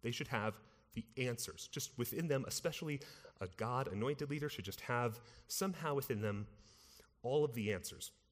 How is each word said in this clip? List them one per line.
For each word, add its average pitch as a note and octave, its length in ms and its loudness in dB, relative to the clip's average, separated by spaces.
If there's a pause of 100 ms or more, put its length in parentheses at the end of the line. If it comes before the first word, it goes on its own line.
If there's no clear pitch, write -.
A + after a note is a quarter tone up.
They A#2+ 80 0
should B2+ 180 -2
have G#2+ 260 2 (400)
the A2+ 100 -2 (240)
answers, - 420 -4
just - 280 -6
within A#2+ 280 0
them, C3+ 220 4
especially D3+ 520 0 (400)
a F#2+ 60 -2 (100)
God-anointed B2+ 720 0
leader D3 180 0
should - 160 -6
just - 160 -8
have A#2+ 400 2 (260)
somehow E3 480 0
within C3+ 260 2
them G#2 260 2 (760)
all C#3+ 220 6
of C3 100 2
the G#2+ 180 2
answers. - 380 -4 (220)